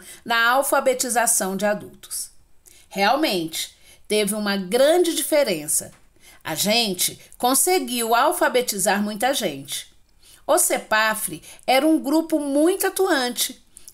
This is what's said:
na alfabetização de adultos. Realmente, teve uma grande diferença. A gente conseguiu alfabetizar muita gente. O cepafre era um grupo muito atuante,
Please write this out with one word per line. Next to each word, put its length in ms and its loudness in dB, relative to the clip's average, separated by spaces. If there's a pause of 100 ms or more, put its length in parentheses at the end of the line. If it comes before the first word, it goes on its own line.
(220)
na 280 2
alfabetização 1040 0
de 80 -4
adultos. 680 -6 (600)
Realmente, 840 0 (320)
teve 280 0
uma 240 -2
grande 560 2
diferença. 760 -2 (540)
A 100 -6
gente 640 -2 (180)
conseguiu 760 0
alfabetizar 880 2
muita 320 -2
gente. 580 -6 (540)
O 120 4
cepafre 840 -2 (240)
era 180 4
um 140 4
grupo 400 0
muito 480 0
atuante, 720 -2 (340)